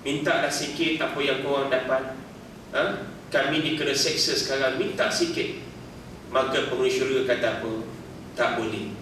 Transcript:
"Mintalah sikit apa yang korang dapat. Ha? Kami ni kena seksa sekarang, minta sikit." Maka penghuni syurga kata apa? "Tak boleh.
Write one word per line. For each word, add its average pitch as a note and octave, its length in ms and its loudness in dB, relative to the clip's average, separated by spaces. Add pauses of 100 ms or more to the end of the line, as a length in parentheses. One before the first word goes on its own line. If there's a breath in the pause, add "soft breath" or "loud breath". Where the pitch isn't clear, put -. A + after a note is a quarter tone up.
"Mintalah D3+ 480 2
sikit D#3 480 0
apa C#3+ 240 0
yang C3 160 2
korang C#3 320 2
dapat. C3 420 0 (640)
Ha? - 320 0 (240)
Kami D3+ 320 2
ni G#2+ 60 0 (100)
kena - 160 2
seksa - 400 2
sekarang, C3+ 400 2
minta - 320 2
sikit." - 480 0 (720)
Maka - 400 2
penghuni B2+ 240 4
syurga C3 320 2
kata A#2+ 220 4 (100)
apa? A2+ 160 -4 (640)
"Tak A#2 240 2
boleh. G#2+ 420 -4